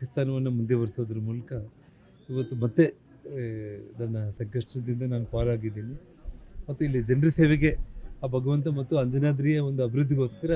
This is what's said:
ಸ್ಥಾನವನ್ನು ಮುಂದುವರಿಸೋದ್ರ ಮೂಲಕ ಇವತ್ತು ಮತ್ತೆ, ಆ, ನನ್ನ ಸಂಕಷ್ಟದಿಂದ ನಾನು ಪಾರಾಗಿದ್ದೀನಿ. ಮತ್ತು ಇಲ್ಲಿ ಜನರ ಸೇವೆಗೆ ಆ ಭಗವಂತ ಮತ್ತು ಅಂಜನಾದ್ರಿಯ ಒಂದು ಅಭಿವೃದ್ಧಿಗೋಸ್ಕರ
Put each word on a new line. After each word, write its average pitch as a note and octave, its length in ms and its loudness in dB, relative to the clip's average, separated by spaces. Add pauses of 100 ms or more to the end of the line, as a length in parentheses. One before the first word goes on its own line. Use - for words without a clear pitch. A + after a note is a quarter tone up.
ಸ್ಥಾನವನ್ನು C3 480 0
ಮುಂದುವರಿಸೋದ್ರ A2+ 600 0 (120)
ಮೂಲಕ A#2 220 -8 (800)
ಇವತ್ತು C3 320 -4
ಮತ್ತೆ, B2 240 6
ಆ, - 520 -10 (640)
ನನ್ನ A2+ 160 -4 (220)
ಸಂಕಷ್ಟದಿಂದ A#2+ 640 -6 (100)
ನಾನು A#2+ 120 -2 (100)
ಪಾರಾಗಿದ್ದೀನಿ. A2+ 600 -2 (720)
ಮತ್ತು C#3+ 200 -4
ಇಲ್ಲಿ C3 220 2
ಜನರ C#3+ 280 6
ಸೇವೆಗೆ D3+ 340 6 (520)
ಆ C3+ 120 -2
ಭಗವಂತ C#3 320 2 (120)
ಮತ್ತು C3+ 220 -2
ಅಂಜನಾದ್ರಿಯ C#3 560 2 (100)
ಒಂದು C3+ 200 0
ಅಭಿವೃದ್ಧಿಗೋಸ್ಕರ C3+ 680 0